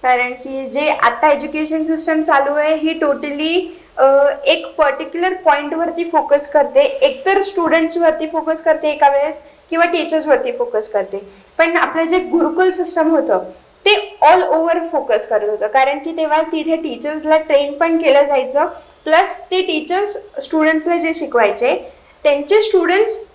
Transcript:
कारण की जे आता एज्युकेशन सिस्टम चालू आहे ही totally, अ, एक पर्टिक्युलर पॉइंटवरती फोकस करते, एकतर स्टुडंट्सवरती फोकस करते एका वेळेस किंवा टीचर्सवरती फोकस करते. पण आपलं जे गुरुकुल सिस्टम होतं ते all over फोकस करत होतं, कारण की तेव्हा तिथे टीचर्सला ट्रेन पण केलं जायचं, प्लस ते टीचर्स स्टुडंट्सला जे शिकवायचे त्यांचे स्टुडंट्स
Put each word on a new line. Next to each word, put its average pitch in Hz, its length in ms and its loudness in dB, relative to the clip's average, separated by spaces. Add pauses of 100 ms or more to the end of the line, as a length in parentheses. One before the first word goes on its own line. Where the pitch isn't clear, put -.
कारण 247 300 0
की 262 320 -8
जे 285 240 -2
आता 240 420 2
एज्युकेशन 311 520 -2
सिस्टम 311 400 -2
चालू 285 300 2
आहे 302 220 2
ही 320 240 -2
totally, 294 640 0 (360)
अ, 277 320 4 (160)
एक 330 300 0
पर्टिक्युलर 330 580 -2
पॉइंटवरती 330 760 -2
फोकस 285 380 0
करते, 269 320 2
एकतर 381 640 0
स्टुडंट्सवरती 320 840 0
फोकस 320 340 -4
करते 311 280 -2
एका 285 200 2
वेळेस 285 320 -2 (280)
किंवा 330 160 2
टीचर्सवरती 302 680 0
फोकस 233 380 -4
करते. 196 380 -6 (300)
पण 330 200 2
आपलं 320 260 0
जे 330 160 2
गुरुकुल 339 520 0
सिस्टम 339 380 0
होतं 269 280 2 (480)
ते 415 380 0
all 339 200 6
over 330 480 0
फोकस 233 360 -2
करत 208 220 0
होतं, 208 180 -2
कारण 269 320 0
की 320 180 -8
तेव्हा 311 240 0
तिथे 320 340 -2
टीचर्सला 302 640 -2
ट्रेन 285 400 0
पण 330 260 0
केलं 285 200 6
जायचं, 277 420 0 (380)
प्लस 330 380 2 (100)
ते 370 100 0
टीचर्स 359 560 -2 (260)
स्टुडंट्सला 311 540 0
जे 320 180 -2
शिकवायचे 240 800 0 (300)
त्यांचे 294 380 2
स्टुडंट्स 392 720 0